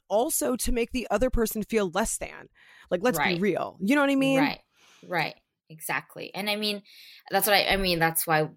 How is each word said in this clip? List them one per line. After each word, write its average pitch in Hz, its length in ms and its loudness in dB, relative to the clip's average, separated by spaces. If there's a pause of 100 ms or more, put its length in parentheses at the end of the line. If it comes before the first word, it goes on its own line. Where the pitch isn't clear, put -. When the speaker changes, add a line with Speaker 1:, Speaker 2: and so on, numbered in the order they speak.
Speaker 1:
also 247 480 0
to - 160 -2
make 240 200 -2
the 247 180 -4
other 247 200 2
person 220 320 0
feel 208 260 0
less 190 300 -2
than. - 300 -12 (420)
Like, 175 120 0
let's 208 160 2
be 147 60 2
Speaker 2:
Right. 170 160 0
Speaker 1:
real. 175 400 -2
You 202 140 2
know 294 80 4
what 277 80 2
I 277 60 2
mean? 269 240 2
Speaker 2:
Right, 143 200 -2 (420)
right. 175 320 -4 (360)
Exactly. - 640 -10
And 208 160 -6
I 208 60 -2
mean, 208 260 -4 (480)
that's 190 160 2
what 202 100 4
I, - 120 4
I 196 100 2
mean, 180 200 0
that's 165 280 2
why, 156 300 2